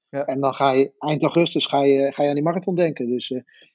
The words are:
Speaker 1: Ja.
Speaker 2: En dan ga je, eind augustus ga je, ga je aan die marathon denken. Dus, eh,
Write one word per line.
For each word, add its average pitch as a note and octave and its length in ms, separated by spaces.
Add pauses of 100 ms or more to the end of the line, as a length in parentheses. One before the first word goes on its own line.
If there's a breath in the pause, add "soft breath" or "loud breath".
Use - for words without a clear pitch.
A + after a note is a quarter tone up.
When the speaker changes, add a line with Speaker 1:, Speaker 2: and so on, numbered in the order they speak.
Speaker 1:
Ja. C#3 160
Speaker 2:
En C3+ 140
dan C#3 140
ga C#3 180
je, C3+ 260
eind D3+ 260
augustus D#3 420
ga C#3+ 180
je, C#3 300
ga D3 100
je D3 60
aan C#3+ 60
die C#3+ 80
marathon F3+ 320
denken. D#3 320
Dus, A#2+ 240
eh, B2+ 100 (340 soft breath)